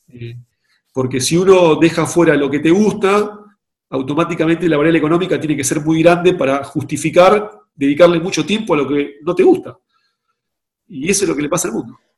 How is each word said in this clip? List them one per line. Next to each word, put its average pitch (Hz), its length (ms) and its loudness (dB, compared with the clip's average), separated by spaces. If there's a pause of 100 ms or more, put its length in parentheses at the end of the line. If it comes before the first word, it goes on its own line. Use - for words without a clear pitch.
Eh, 120 300 -16 (560)
porque 127 260 -4
si 156 160 -2
uno 180 420 4
deja 160 280 0
fuera 165 300 2
lo 139 160 -2
que 147 80 -2
te 156 100 0
gusta, 208 680 0 (500)
automáticamente 160 800 -2
la 151 80 0
variable 160 220 2
económica 156 400 -2
tiene 147 180 -4
que 135 60 -6
ser 156 180 -4
muy 160 220 0
grande 175 320 4
para 139 280 -2
justificar 170 840 0 (240)
dedicarle 160 460 4
mucho 160 260 -4
tiempo 196 300 -2
a - 20 0
lo 135 100 -2
que 143 360 -4
no 170 100 -4
te 175 80 0
gusta. - 380 2 (1040)
Y 160 240 -8
eso 196 160 0
es 160 40 -2
lo 147 60 -2
que 143 60 -4
le 147 80 -4
pasa 175 200 -4
al 226 40 -8
mundo. 131 240 -10 (200)